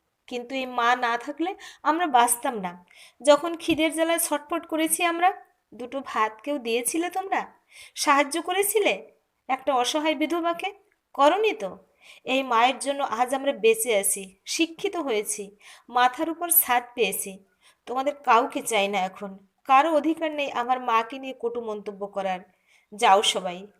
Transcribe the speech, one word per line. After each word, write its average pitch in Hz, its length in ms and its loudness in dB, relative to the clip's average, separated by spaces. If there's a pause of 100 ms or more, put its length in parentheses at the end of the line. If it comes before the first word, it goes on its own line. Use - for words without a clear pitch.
(260)
কিন্তু 247 280 -8
এই 262 120 -4
মা 247 300 2
না 240 220 0
থাকলে 320 360 -6 (280)
আমরা 320 240 0
বাঁচতাম 240 520 2
না। 180 280 -8 (360)
যখন 294 340 4
খিদের 311 380 0
জ্বালায় 330 240 2
ছটফট 320 480 -4
করেছি 320 380 0
আমরা, 349 380 2 (320)
দুটো 247 320 -8
ভাত 220 360 -2
কেউ 294 160 -4
দিয়েছিলে 247 520 -2
তোমরা? 381 420 -4 (420)
সাহায্য 285 480 2
করেছিলে 370 680 0 (380)
একটা 262 260 -2
অসহায় 302 400 0
বিধবাকে? 339 580 -2 (420)
করনি 359 380 4
তো। 185 260 -8 (460)
এই 262 180 0
মায়ের 247 360 2
জন্য 277 240 -4
আজ 247 320 0
আমরা 269 180 0
বেঁচে 220 440 2
আছি, 196 400 -2 (100)
শিক্ষিত 330 500 -4
হয়েছি, 214 600 -4 (320)
মাথার 254 420 2
উপর 330 200 -4
ছাদ 247 320 2 (120)
পেয়েছি। 190 500 -4 (420)
তোমাদের 269 280 -2
কাউকে 254 480 2
চাই 202 260 0
না 202 100 -2
এখন, 190 400 -6 (260)
কারো 285 300 6
অধিকার 311 360 0
নেই 294 220 -4
আমার 247 280 -2
মাকে 233 380 0
নিয়ে 262 220 -10
কটু 233 200 -4
মন্তব্য 208 460 -8
করার। 190 340 -6 (540)
যাও 202 280 6
সবাই, 185 440 -2 (140)